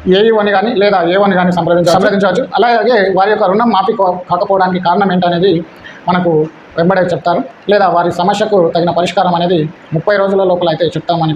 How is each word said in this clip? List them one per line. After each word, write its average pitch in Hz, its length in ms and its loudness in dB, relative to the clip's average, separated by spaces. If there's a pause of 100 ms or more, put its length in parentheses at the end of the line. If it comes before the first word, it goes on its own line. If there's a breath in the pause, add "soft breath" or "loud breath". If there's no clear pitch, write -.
(180)
ఏఈఓని 214 400 2
కానీ 208 140 -2 (100)
లేదా 196 180 2 (160)
ఏఓని 202 240 2
కానీ 180 180 2
సంప్రదించ-, 170 380 2
సంప్రదించవచ్చు. 196 480 0 (140)
అలాగే 233 400 2 (200)
వారి 196 160 2
యొక్క 208 180 0
రుణం 233 240 0
మాఫీ - 240 0
కా-, 180 180 0 (140)
కాకపోవడానికి 185 560 0
కారణం 190 280 0
ఏంటనేది 175 380 0 (560 loud breath)
మనకు 180 220 0 (460)
వెంబడే 185 240 2 (120)
చెప్తారు, 175 280 -2 (300)
లేదా 202 140 2 (100)
వారి 170 140 0 (100)
సమస్యకు 208 380 0 (180)
తగిన 175 240 0
పరిష్కారం 180 380 0
అనేది 175 220 0 (360)
ముప్పై 202 260 -2
రోజుల 196 200 0 (100)
లోపల 180 220 -2
అయితే 254 120 -2 (100)
చెప్తామని 160 400 -2